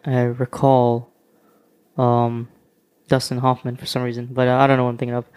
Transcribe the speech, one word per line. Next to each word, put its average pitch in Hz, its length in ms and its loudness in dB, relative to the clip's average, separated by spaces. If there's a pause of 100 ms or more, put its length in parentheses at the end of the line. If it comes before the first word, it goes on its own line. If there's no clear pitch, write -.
I 127 160 0
recall, 120 880 0 (840)
um, 120 500 0 (600)
Dustin 127 320 -2
Hoffman 127 360 -2
for 131 120 -14
some 127 160 -4
reason, 120 280 -6
but, 127 160 2
uh, 123 100 2
I 135 100 4
don't 135 100 4
know 127 60 2
what 123 80 0
I'm 117 60 -8
thinking 120 180 -4
of. 120 100 -4 (120)